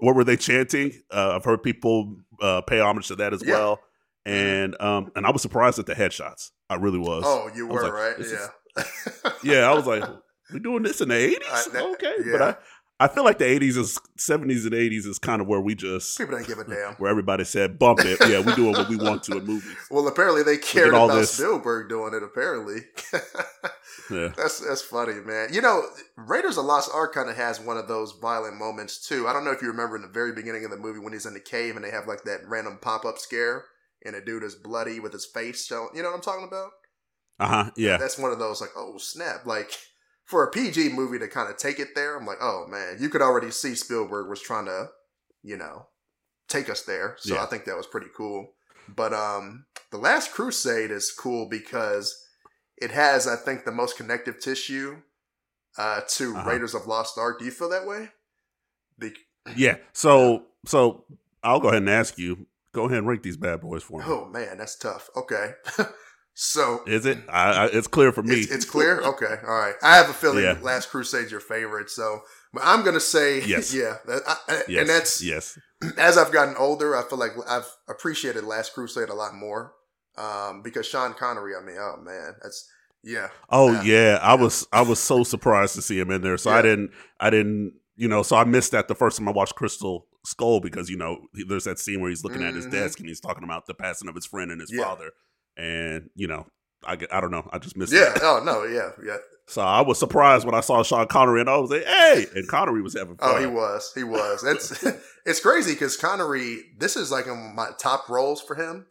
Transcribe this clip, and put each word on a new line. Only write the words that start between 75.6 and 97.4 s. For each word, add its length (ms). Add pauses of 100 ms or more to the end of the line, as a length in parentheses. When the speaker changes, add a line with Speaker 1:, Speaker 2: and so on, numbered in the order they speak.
Speaker 2:
<clears throat> 160
as 200
I've 160
gotten 240
older, 360
I 100
feel 160
like 120 (160)
I've 260 (140)
appreciated 560
Last 300
Crusade 340
a 60
lot 200
more. 420 (420)
Um, 440
because 240
Sean 280
Connery, 420
I 100
mean, 140
oh 240
man, 400
that's, 260 (320)
yeah. 280 (200)
Speaker 1:
Oh 220
Speaker 2:
Yeah. 120
Speaker 1:
yeah. 380
I 140
Speaker 2:
Yeah. 60
Speaker 1:
was, 320
I 80
was 180
so 240
surprised 520
to 60
see 160
him 140
in 100
there. 160
So 140
I 60
Speaker 2:
Yeah. 60
Speaker 1:
didn't, 280 (260)
I 120
didn't, 460 (200)
you 140
know, 140
so 120
I 80
missed 300
that 160
the 60
first 220
time 120
I 20
watched 240
Crystal 520 (180)
Skull 340
because, 300
you 80
know, 360
he, 140
there's 160
that 160
scene 220
where 80
he's 160
looking 180
at 120
his 100
Speaker 2:
Mm-hmm. 80
Speaker 1:
desk 260
and 80
he's 140
talking 240
about 220
the 60
passing 360
of 60
his 100
friend 260
and 80
his 140
Speaker 2:
Yeah. 100
Speaker 1:
father. 280 (460)
And, 580
you 120
know, 200 (380)
I, 120 (160)
I 80
don't 100
know. 180